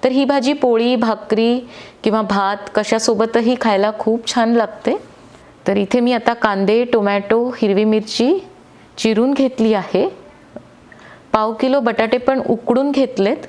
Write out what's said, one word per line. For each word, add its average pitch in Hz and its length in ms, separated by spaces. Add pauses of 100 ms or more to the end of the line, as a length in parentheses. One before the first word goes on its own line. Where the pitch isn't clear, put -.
तर 262 80
ही 269 140
भाजी 277 280
पोळी, 247 420
भाकरी 226 640 (440)
किंवा 220 180
भात 202 540
कशासोबतही 220 840
खायला 208 380
खूप 226 280
छान 233 260
लागते. 226 420 (720)
तर 196 100
इथे 208 220
मी 247 140
आता 233 200
कांदे, 214 500
टोमॅटो, 202 560 (180)
हिरवी 202 260
मिरची 220 500 (640)
चिरून 226 360
घेतली 254 400
आहे. 202 340 (1300)
पाव 220 200
किलो 262 260
बटाटे 226 380
पण 254 240
उकडून 247 500
घेतलेत. 254 580